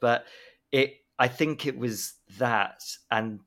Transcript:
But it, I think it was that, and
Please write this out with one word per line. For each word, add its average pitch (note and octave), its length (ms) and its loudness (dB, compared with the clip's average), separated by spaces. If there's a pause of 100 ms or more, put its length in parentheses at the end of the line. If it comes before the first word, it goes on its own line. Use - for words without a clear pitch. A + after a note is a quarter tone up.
But A#2+ 260 2 (460)
it, C3+ 320 0 (140)
I B2 100 6
think D3+ 380 -2
it C3+ 120 -2
was A2+ 360 -6 (240)
that, A#2 440 0 (280)
and A2 360 -2